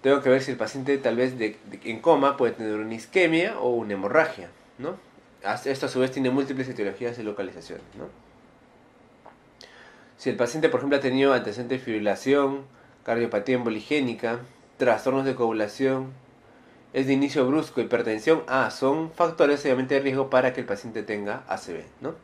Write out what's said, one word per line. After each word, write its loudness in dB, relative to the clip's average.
Tengo 4
que 4
ver 6
si -6
el -4
paciente -2
tal 0
vez 0
de, -2
de, -12
en -6
coma 4
puede 2
tener -4
una -6
isquemia 0
o 0
una -2
hemorragia, 0
¿no? -8
As-, -4
esto -2
a -2
su -4
vez 2
tiene 0
múltiples -2
etiologías -6
y -8
localizaciones, -8
¿no? -12
Si -2
el -2
paciente, 0
por 0
ejemplo, 0
ha 0
tenido 4
antecedentes -2
de -18
fibrilación, 0
cardiopatía 0
emboligénica, -2
trastornos 2
de 0
coagulación, 0
es 0
de 2
inicio 2
brusco, 0
hipertensión, 2
ah, 2
son 0
factores 2
obviamente 2
de 4
riesgo -2
para 4
que -6
el -8
paciente -6
tenga -6
A -4
C -12
V, -10
¿no? -8